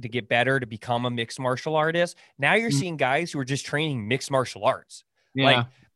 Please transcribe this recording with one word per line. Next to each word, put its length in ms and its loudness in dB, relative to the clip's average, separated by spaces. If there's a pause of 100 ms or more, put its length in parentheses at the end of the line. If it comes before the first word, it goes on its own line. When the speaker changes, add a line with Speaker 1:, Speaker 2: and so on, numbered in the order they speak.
Speaker 1:
to 80 -10
get 180 -6
better 320 2
to 60 -6
become 400 -4
a 60 -2
mixed 280 -4
martial 360 -2
artist, 420 0 (200)
now 180 4
you're 160 0
Speaker 2:
Mm. 80 2
Speaker 1:
seeing 180 -4
guys 340 0
who 80 -4
are 60 -2
just 200 -4
training 420 -2
mixed 240 -2
martial 340 0
arts. 380 -2 (320)
Speaker 2:
Yeah. 100 2
Speaker 1:
Like, 220 4 (280)